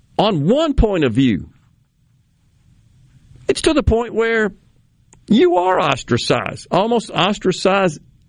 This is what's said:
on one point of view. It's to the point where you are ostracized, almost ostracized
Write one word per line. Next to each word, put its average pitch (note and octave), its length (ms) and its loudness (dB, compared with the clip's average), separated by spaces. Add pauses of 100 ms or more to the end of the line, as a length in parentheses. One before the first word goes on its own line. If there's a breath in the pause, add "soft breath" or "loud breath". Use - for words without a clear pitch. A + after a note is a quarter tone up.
(180)
on E3+ 300 0
one D4 240 2
point G3 320 2
of B2 80 0
view. A#2 380 0 (2000)
It's - 160 -2
to D#4+ 120 2
the C#4 80 2
point A#3 320 0
where A3 400 0 (760)
you E4+ 280 4
are F4+ 220 2
ostracized, B2+ 920 -2
almost A3+ 400 0
ostracized F#3 920 0 (280)